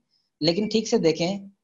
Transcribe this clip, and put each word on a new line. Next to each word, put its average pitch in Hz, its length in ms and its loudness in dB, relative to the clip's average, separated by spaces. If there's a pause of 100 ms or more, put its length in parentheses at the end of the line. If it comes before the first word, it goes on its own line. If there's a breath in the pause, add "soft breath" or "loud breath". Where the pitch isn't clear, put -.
(420)
लेकिन 170 260 2
ठीक 220 200 0
से 226 120 0
देखें, 170 500 0 (140)